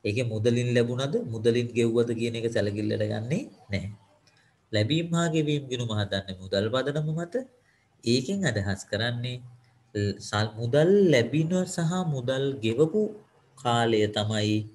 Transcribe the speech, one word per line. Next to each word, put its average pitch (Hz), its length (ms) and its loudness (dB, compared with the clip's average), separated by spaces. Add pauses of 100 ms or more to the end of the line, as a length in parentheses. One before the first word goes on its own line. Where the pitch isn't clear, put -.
ඒකේ 107 200 0
මුදලින් 120 460 0
ලැබුණද, 123 440 0 (100)
මුදලින් 117 440 0
ගෙව්වද 117 440 2
කියන 117 240 -2
එක 113 120 -4
සැලකිල්ලට 107 540 0
ගන්නේ 113 400 -2 (220)
නැහැ. 98 240 -4 (840)
ලැබීම් 139 380 2
හා 170 180 2
ගෙවීම් 151 360 0
ගිණුම 123 260 -4
හදන්නේ 98 460 -2
මුදල් 98 320 -2
පදනම 143 420 -2
මත. 170 240 -6 (720)
ඒකෙන් 160 380 0
අදහස් 101 420 0
කරන්නේ 120 540 -4 (560)
ල්-, 101 240 -2
සල්-, 107 340 -2
මුදල් 123 380 2 (160)
ලැබින 156 460 4 (100)
සහ 170 300 -2 (120)
මුදල් 131 400 -2 (120)
ගෙවපු 147 460 2 (560)
කාලය 117 480 2
තමයි 107 520 0 (160)